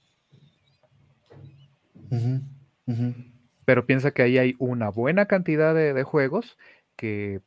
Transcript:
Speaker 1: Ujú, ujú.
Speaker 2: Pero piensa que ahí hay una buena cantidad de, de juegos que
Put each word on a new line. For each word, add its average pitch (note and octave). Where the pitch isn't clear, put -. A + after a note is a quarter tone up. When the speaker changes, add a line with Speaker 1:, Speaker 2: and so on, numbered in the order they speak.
Speaker 1:
Ujú, B2+
ujú. A#2+
Speaker 2:
Pero B2
piensa C3+
que C3+
ahí B2
hay B2+
una B2
buena C#3+
cantidad D#3+
de, D#3
de C3+
juegos C#3+
que G#2